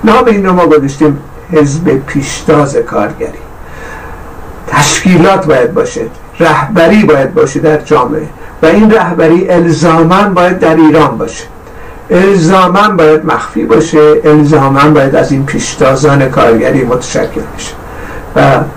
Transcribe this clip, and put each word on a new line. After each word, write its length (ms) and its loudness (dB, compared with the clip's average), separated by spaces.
نام 220 2
این 200 2
رو 80 0
ما 140 2
گذاشتیم 500 2
حزب 380 0
پیشتاز 840 -2
کارگری. 640 -4
تشکیلات 800 2
باید 260 2
باشه، 280 -4
رهبری 640 2
باید 300 2
باشه 260 0
در 180 2
جامعه 500 -2
و 20 2
این 260 4
رهبری 580 2
الزاماً 760 2
باید 360 0
در 160 0
ایران 420 2
باشه، 260 -8
الزاماً 760 2
باید 360 2
مخفی 400 -4
باشه، 480 4
الزاماً 680 4
باید 260 2
از 160 0
این 140 0
پیشتازان 840 0
کارگری 540 0
متشکل 580 -4
بشه 160 -12
و 240 2